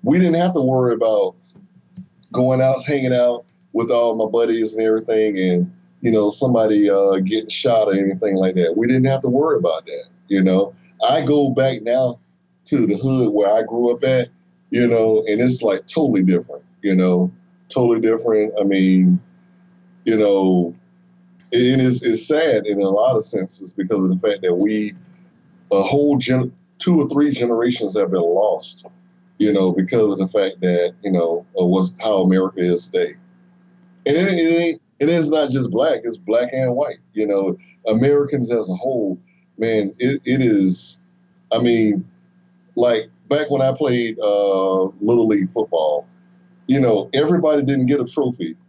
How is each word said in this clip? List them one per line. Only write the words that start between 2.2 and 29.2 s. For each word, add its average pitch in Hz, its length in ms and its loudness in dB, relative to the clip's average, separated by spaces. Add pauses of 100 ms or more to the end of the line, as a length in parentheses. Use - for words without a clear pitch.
going 127 300 0
out, 131 220 0
hanging 131 300 -2
out 123 320 0 (260)
with 117 200 -2
all 117 240 2
my 110 140 -2
buddies 113 460 0
and 110 100 0
everything, 110 540 0
and, 90 340 0 (280)
you 117 100 0
know, 107 180 2
somebody, 110 600 2
uh, 98 280 2
getting 101 320 -4
shot 110 380 0
or 98 80 0
anything 98 400 -2
like 95 200 0
that. 87 200 0
We 117 120 0
didn't 127 180 2
have 135 160 0
to 127 80 -2
worry 143 280 0
about 82 280 -2
that, 73 200 -12 (220)
you 98 160 2
know? 92 300 0 (340)
I 143 180 0
go 143 240 2
back 131 320 0
now 120 380 -2 (460)
to 127 200 0
the 101 100 0
hood 127 380 0
where 104 160 2
I 110 140 2
grew 120 280 -2
up 120 120 -2
at, 127 240 0 (420)
you 120 160 0
know, 110 420 2
and 107 140 0
it's, 127 220 0
like, 98 240 -2
totally 123 360 0
different, 90 400 -2 (180)
you 98 120 0
know? 90 380 2 (380)
Totally 120 320 0
different. 110 580 0
I 101 60 0
mean, 92 540 4 (840)
you 110 120 2
know, 95 580 2 (760)
and 123 300 2
it's, 127 220 0
it's 113 240 -2
sad 147 400 0
in 101 140 -2
a 98 80 0
lot 113 260 2
of 107 80 0
senses 95 500 -8
because 95 300 -2
of 92 60 0
the 92 180 -2
fact 98 160 -2
that 90 100 0
we, 104 400 -2 (760)
a 98 100 2
whole 143 360 2
gen-, 127 360 -2 (240)
two 170 240 2
or - 60 0
three 143 240 0
generations 120 680 -2
have 92 140 0
been 92 100 0
lost, 90 640 -2 (540)